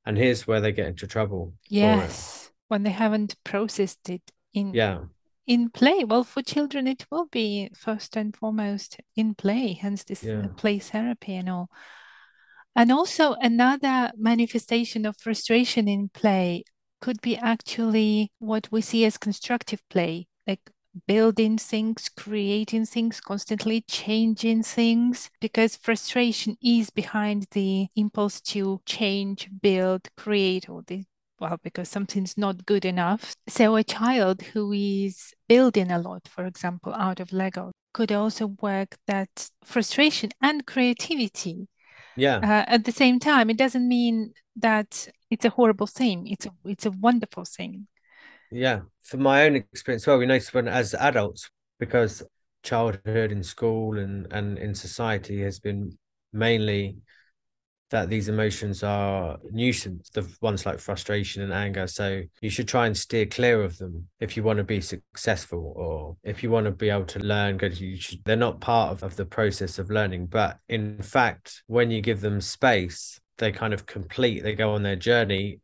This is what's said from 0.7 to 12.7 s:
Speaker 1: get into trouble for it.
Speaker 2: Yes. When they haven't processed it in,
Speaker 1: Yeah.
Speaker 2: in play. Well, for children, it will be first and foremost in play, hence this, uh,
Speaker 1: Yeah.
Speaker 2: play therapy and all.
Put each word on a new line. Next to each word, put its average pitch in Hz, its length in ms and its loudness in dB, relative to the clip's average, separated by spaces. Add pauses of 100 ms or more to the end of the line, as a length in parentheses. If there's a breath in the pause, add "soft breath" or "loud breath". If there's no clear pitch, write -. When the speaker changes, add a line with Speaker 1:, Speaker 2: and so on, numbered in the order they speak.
Speaker 1:
get 101 160 -4
into 87 180 -8
trouble 101 480 -4 (140)
for 208 60 -4
it. 202 60 4
Speaker 2:
Yes. - 720 0 (180)
When 202 140 -2
they 208 80 0
haven't 214 540 0
processed 202 680 -4
it 180 120 -8 (300)
in, 202 220 -2
Speaker 1:
Yeah. 104 300 0 (420)
Speaker 2:
in 240 240 2
play. 311 340 4
Well, 233 200 2
for - 180 -6
children, 285 440 -2
it 262 240 -4
will 330 160 -2
be 208 480 -4
first - 420 -8
and 214 200 -4
foremost 214 640 -4 (160)
in 220 180 2
play, 214 400 0
hence 202 300 -6
this, - 200 -10
uh, - 20 -8
Speaker 1:
Yeah. 107 200 -2 (100)
Speaker 2:
play 208 220 0
therapy 220 560 -6
and 185 140 -6
all. 180 200 -6 (1040 loud breath)